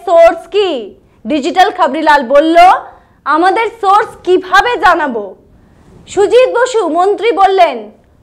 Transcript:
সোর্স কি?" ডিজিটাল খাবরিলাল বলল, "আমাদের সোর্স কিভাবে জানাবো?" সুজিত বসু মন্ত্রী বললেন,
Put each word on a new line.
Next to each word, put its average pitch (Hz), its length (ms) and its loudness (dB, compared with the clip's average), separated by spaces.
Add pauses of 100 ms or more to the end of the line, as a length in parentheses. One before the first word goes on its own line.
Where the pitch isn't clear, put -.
সোর্স 339 420 2
কি?" 311 480 -4 (320)
ডিজিটাল 311 440 -2
খাবরিলাল 302 560 0
বলল, 302 280 2 (720)
"আমাদের 370 420 -2 (140)
সোর্স 403 260 0 (160)
কিভাবে 392 540 0
জানাবো?" 277 580 -2 (720)
সুজিত 480 500 0
বসু 453 320 -2
মন্ত্রী 370 420 -2
বললেন, 330 600 0 (320)